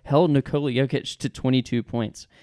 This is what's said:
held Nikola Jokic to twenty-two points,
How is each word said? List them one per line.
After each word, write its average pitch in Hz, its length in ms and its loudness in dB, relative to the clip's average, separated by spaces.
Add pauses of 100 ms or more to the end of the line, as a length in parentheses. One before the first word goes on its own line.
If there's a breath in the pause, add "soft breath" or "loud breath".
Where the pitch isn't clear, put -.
held 156 280 4
Nikola 143 400 0
Jokic 131 480 -2
to 143 100 -4
twenty-two 127 540 0
points, - 440 -8 (160 soft breath)